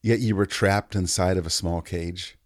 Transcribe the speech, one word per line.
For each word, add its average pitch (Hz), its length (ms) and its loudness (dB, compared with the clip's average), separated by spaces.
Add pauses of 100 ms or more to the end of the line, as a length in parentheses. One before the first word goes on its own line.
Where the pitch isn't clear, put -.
yet 110 160 4
you 107 160 0
were 98 120 4
trapped 101 500 0
inside 92 400 2
of 85 100 -2
a - 20 -6
small 85 320 -2
cage? 87 640 -8